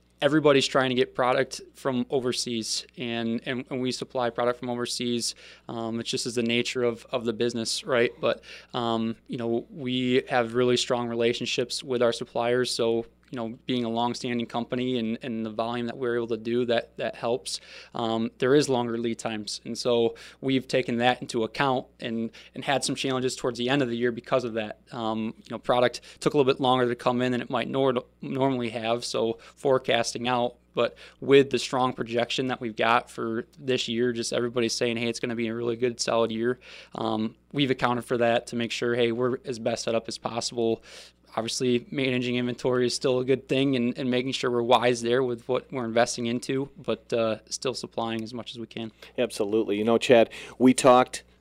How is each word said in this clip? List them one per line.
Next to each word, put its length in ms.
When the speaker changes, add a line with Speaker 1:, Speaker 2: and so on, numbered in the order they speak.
Speaker 1:
everybody's 440
trying 240
to 60
get 180
product 480
from 340
overseas, 760
and, 480
and, 240
and 120
we 100
supply 380
product 300
from 100
overseas. 680
Um, 320
it's 100
just 160
as 100
the 60
nature 420
of, 280
of 140
the 80
business, 500
right? 360
But, 220
um, 440
you 100
know, 320
we 600
have 260
really 220
strong 320
relationships 760
with 180
our 120
suppliers, 580
so 340
you 140
know, 160
being 180
a 60
long-standing 560
company 520
and, 240
and 240
the 40
volume 380
that 100
we're 180
able 120
to 100
do, 300
that, 280
that 200
helps. 440
Um, 440
there 180
is 140
longer 280
lead 220
times, 460
and 120
so 380
we've 260
taken 340
that 220
into 220
account 420
and, 320
and 100
had 220
some 100
challenges 400
towards 240
the 80
end 140
of 80
the 80
year 160
because 320
of 80
that. 260
Um, 400
you 80
know, 60
product 420
took 120
a 40
little 120
bit 120
longer 260
to 80
come 260
in 120
than 80
it 80
might 180
nor-, 380
normally 480
have, 340
so 360
forecasting 720
out. 260
But 220
with 300
the 100
strong 320
projection 560
that 140
we've 140
got 340
for 380
this 300
year, 240
just 180
everybody's 440
saying, 200
"Hey, 120
it's 120
gonna 160
be 120
a 60
really 220
good, 240
solid 320
year." 280
Um, 400
we've 200
accounted 340
for 120
that 300
to 80
make 160
sure, 240
hey, 160
we're 320
as 160
best 240
set 120
up 120
as 100
possible. 680
Obviously, 540
managing 460
inventory 480
is 100
still 240
a 60
good 240
thing 260
and, 220
and 120
making 220
sure 180
we're 120
wise 400
there 200
with 280
what 200
we're 140
investing 440
into, 500
but, 340
uh, 240
still 240
supplying 500
as 100
much 200
as 40
we 80
can. 240
Speaker 2:
Absolutely. 600
You 60
know, 140
Chad, 320
we 140
talked 500